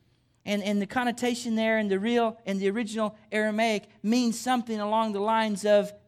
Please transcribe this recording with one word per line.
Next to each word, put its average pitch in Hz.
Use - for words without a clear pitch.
and, 208
and 202
the 196
connotation 240
there 220
in 214
the 190
real, 226
in 196
the 196
original 214
Aramaic 214
means 233
something 226
along 214
the 196
lines 214
of 208